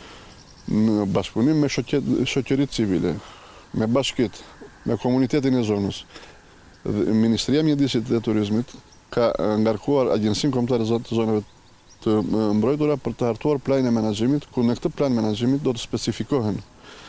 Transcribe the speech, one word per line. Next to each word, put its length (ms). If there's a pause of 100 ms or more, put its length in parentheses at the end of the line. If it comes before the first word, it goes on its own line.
(760)
në 400
bashkëpunim 480
me 80
shoqe-, 320 (320)
shoqëritë 460
civile, 340 (600)
me 160
bashkitë, 540 (440)
me 120
komunitetin 580
e 80
zonës, 380 (800)
dhe 320
Ministria 460
e 40
Mjedisit 420
dhe 140
Turizmit 520 (400)
ka 160 (320)
ngarkuar 520
Agjensinë 380
Kombëtare 320
të 320
Zonave 260 (600)
të 140 (400)
Mbrojtura 420
për 160
të 140
hartuar 340
planin 240
e 60
menaxhimit, 580
ku 100
në 160
këtë 140
plan 240
menaxhimit 480
do 80
të 80
specifikohen 800 (500)